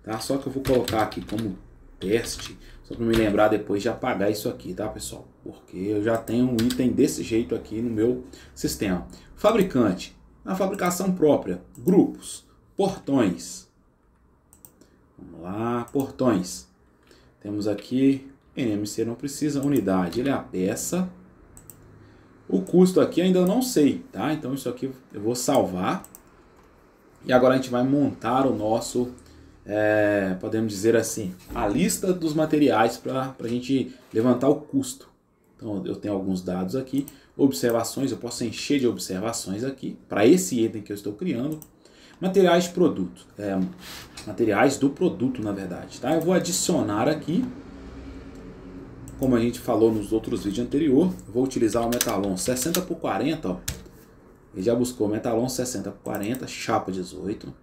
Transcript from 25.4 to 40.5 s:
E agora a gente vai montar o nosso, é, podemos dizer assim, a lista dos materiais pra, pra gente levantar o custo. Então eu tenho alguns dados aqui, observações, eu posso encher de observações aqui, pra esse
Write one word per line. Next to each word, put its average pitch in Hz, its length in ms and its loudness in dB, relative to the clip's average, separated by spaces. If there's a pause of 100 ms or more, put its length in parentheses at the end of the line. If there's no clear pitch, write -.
E 127 80 2
agora 127 200 8
a 135 40 4
gente - 120 -2
vai 120 140 0
montar 135 640 0
o 113 80 0
nosso, 117 580 -2 (520)
é, 104 720 2
podemos 110 320 -2
dizer 107 240 4
assim, 110 400 -2 (180)
a 117 140 -2
lista 185 460 2
dos 165 200 -2
materiais 143 600 4
pra, 131 340 -4
pra - 160 -12
gente 123 480 -2 (200)
levantar 123 340 4
o 147 80 6
custo. - 540 -4 (440)
Então 104 320 -8
eu 98 120 -4
tenho 104 160 -4
alguns 95 280 -2
dados 92 360 -4
aqui, 135 280 -2 (300)
observações, 123 760 2
eu 101 60 -4
posso 117 280 -6
encher 135 340 -2
de 123 80 2
observações 101 800 -4
aqui, 135 320 -8 (100)
pra 101 180 4
esse 135 360 6